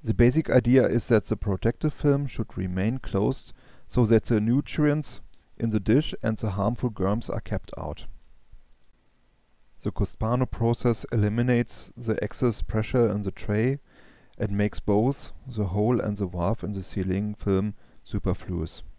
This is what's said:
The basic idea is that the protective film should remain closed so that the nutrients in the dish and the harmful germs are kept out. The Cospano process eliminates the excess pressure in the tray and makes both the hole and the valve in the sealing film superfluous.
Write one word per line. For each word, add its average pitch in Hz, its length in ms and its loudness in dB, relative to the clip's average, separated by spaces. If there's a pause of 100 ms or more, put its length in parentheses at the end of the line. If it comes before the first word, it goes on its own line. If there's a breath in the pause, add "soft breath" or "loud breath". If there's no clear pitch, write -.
The 110 80 0
basic 127 360 4
idea 120 360 6
is 107 220 0
that 110 200 4
the 107 100 -2
protective 110 560 -2
film 143 340 2
should - 300 -6
remain 92 400 -2
closed - 560 -2 (340 soft breath)
so 123 200 4
that 110 180 6
the 110 160 2
nutrients 147 800 0 (360)
in 117 120 -2
the 107 100 0
dish 120 420 2
and 110 160 -2
the 104 120 -2
harmful 104 400 -2
germs 104 400 -2
are - 100 -2
kept - 380 -6
out. - 280 -8 (1800)
The 104 100 -2
Cospano 113 540 0
process 117 680 0
eliminates 120 840 0
the 120 260 -2
excess 113 400 0
pressure 113 460 2
in 104 140 0
the 98 100 -2
tray 117 480 -2 (580 soft breath)
and 101 140 -2
makes 104 300 0
both 110 500 0 (160)
the 107 200 -2
hole 107 340 2
and 104 160 -2
the 101 100 -2
valve 90 380 -2
in 104 80 -4
the 98 100 -6
sealing 98 520 -2
film 101 380 0 (300 soft breath)
superfluous. 90 800 -4 (140)